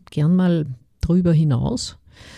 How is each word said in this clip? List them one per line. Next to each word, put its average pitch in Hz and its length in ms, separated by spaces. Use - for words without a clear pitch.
gern 151 240
mal 175 300
drüber 175 320
hinaus. 147 640